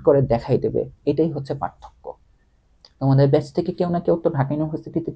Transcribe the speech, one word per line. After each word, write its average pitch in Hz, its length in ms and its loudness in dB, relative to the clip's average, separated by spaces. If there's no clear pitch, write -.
করে 139 140 6
দেখাই 117 320 0
দেবে, 113 180 -2
এটাই 156 240 0
হচ্ছে 139 180 -10
পার্থক্য। - 420 -14
তোমাদের 135 320 4
ব্যাচ 147 140 2
থেকে 180 220 -2
কেউ 175 160 0
না 170 120 0
কেউ 170 180 2
তো 165 120 0
ঢাকা 139 180 -2
ইউনিভার্সিটিতে 156 600 -6